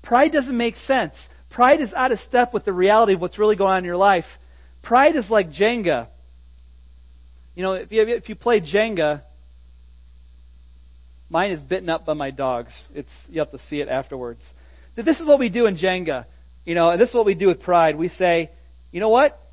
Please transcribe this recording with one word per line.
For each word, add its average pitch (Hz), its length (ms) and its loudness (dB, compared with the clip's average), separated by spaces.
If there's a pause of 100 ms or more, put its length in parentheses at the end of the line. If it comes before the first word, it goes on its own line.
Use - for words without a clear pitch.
Pride 285 300 2
doesn't 269 240 -4
make 233 200 -4
sense. 247 380 -4 (360)
Pride 269 300 4
is 233 140 -6
out 262 180 -2
of 208 80 -4
step 240 320 -2
with 220 120 -6
the 202 80 -4
reality 202 420 4
of 165 60 -4
what's 175 180 -8
really 214 180 2
going 190 160 0
on 185 60 0
in 180 60 -4
your 175 120 -6
life. 190 300 2 (560)
Pride 285 340 2
is 208 140 -4
like 196 200 0
Jenga. 175 580 -2 (1500)
You 180 80 -10
know, 190 100 -2
if 180 180 -8
you, 220 120 2
if 226 260 -2
you 214 60 -10
play 233 260 0
Jenga, 165 640 -2 (2000)
mine 185 240 0
is 156 80 -8
bitten 175 280 -6
up 165 160 -4
by 160 80 -4
my 143 180 -6
dogs. 131 420 -6 (220)
It's, 139 160 -14 (180)
you 160 120 -8
have 151 120 -4
to 135 60 -20
see 147 220 -10
it 139 80 -6
afterwards. 127 520 -8 (540)
Th-, 233 100 -10
this 320 140 0
is 330 80 -8
what 285 120 6
we 247 100 0
do 226 180 2
in 190 100 0
Jenga, 165 500 -4 (380)
you 170 100 -6
know, 170 160 4
and 175 100 0
this 240 80 4
is - 60 -14
what 226 120 2
we 196 80 2
do 185 120 0
with 175 160 2
pride. 165 340 2
We 170 140 -4
say, 170 400 0 (420)
"You 175 80 -8
know 220 80 0
what? 262 320 2 (120)